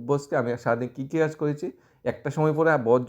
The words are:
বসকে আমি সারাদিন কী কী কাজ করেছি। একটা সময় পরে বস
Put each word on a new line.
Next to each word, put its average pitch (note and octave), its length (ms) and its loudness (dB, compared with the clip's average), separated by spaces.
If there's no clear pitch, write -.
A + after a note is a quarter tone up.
বসকে C#3 320 -2
আমি A#2+ 200 0
সারাদিন A#2+ 380 -2
কী C3+ 120 -8
কী D#3+ 120 -4
কাজ D#3 160 2
করেছি। D3 320 -4
একটা - 240 -4
সময় D#3 240 0
পরে D#3+ 160 4
বস B2 240 6